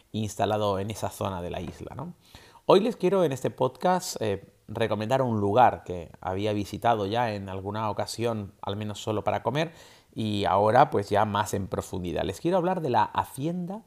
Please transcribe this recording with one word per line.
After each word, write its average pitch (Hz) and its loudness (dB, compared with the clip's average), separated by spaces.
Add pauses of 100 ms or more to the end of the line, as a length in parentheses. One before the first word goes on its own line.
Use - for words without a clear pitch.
(100)
instalado 104 0
en 104 -4
esa 104 -6
zona 95 -4
de 87 -6
la 80 -6
isla, - -12
¿no? 175 -10 (540)
Hoy 180 8
les 226 0
quiero 180 4
en 143 2
este 127 -2
podcast, 180 0
eh, 101 -2 (160)
recomendar 110 0
un 113 2
lugar 101 6
que 87 -8 (100)
había 101 -2
visitado 104 0
ya 110 -2
en 98 -8
alguna 101 -6
ocasión, 104 -4
al 101 -6
menos 104 -8
solo 107 -2
para 101 0
comer, 156 0 (420)
y 104 -2
ahora 107 6
pues 101 -2
ya 104 2
más 104 0
en 98 -2
profundidad. 90 -4
Les 92 -4
quiero 180 0
hablar 175 0
de 139 -2
la 110 4
Hacienda 175 -4